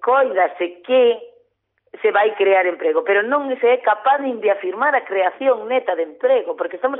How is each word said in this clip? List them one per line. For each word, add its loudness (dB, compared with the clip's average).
coidase 0
que 4
se 0
vai 2
crear 4
emprego, -2
pero 2
non -2
se 2
é 2
capaz 0
nin -4
de -2
afirmar -2
a -2
creación -2
neta -2
de -4
emprego, -2
porque -8
estamos -2